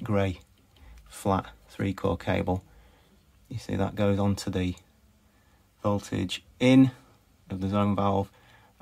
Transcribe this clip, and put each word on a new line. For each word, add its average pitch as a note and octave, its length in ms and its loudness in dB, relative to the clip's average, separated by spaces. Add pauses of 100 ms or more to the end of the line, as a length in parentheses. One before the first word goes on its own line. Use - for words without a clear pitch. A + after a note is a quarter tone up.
grey G2 380 -2 (680)
flat - 400 -2 (200)
three G2+ 260 -4
core F#2+ 240 -2
cable, F#2+ 460 -2 (840)
you A#2 80 -10
see G2+ 180 -8
that G2 200 -2
goes G2+ 240 0
on G2+ 160 2
to - 160 -8
the F2+ 240 -2 (1080)
voltage G2+ 600 -2 (160)
in C3 320 8 (580)
of F#2 120 -6
the F#2+ 80 -2
zone G2+ 260 2
valve, G2 340 0 (520)